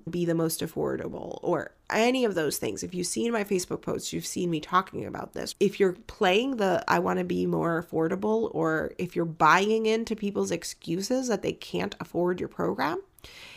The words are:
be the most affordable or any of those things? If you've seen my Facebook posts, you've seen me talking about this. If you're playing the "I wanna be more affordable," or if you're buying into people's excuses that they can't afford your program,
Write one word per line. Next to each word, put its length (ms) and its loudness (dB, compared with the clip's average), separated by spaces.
be 160 -2
the 100 2
most 260 0
affordable 800 -4
or 300 0
any 360 2
of 100 0
those 220 0
things? 260 -4
If 100 -8
you've 140 -4
seen 240 -2
my 120 0
Facebook 380 -2
posts, 300 -4
you've 140 -4
seen 240 -2
me 100 0
talking 460 0
about 280 -10
this. 260 -8
If 200 2
you're 140 6
playing 500 2
the 300 2
"I 120 4
wanna 240 0
be 220 0
more 360 2
affordable," 720 0
or 440 0
if 180 -6
you're 100 2
buying 600 4
into 300 0
people's 360 -2
excuses 760 -2
that 160 0
they 100 0
can't 460 -6
afford 400 0
your 100 -4
program, 520 -2